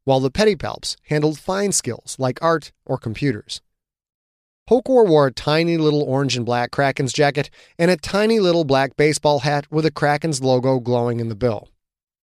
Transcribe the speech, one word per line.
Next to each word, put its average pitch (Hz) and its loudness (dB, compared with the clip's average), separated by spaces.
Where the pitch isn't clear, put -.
while 131 2
the 131 0
Pettypalps - -2
handled 151 -2
fine 196 -4
skills - -8
like 131 -4
art 165 -2
or 131 -4
computers. 113 -6
Hokor 247 4
wore 147 6
a 123 -2
tiny 165 0
little 151 2
orange 135 -2
and 117 -4
black 120 -2
Kraken's 139 -2
jacket 143 0
and 175 2
a 180 2
tiny 214 0
little 170 2
black 135 0
baseball 147 2
hat 143 -2
with 156 0
a 151 0
Kraken's 147 -2
logo 131 2
glowing 120 -2
in 113 -4
the 110 -8
bill. 107 -4